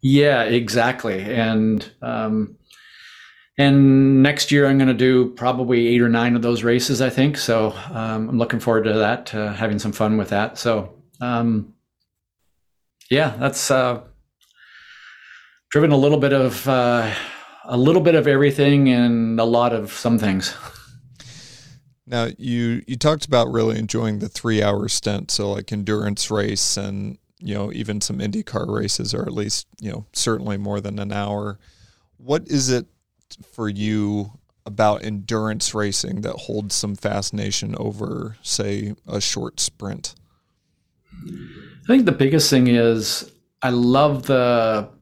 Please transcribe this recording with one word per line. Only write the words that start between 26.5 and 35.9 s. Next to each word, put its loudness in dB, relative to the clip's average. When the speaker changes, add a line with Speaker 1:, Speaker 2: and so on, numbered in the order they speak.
Speaker 2:
and, -8
you -10
know, -6
even -6
some -6
IndyCar -6
races, -4
or -4
at -8
least, -6
you -10
know, -12
certainly -4
more -6
than -8
an -8
hour. -6
What -4
is 0
it 0
for -4
you -2
about 0
endurance -4
racing -4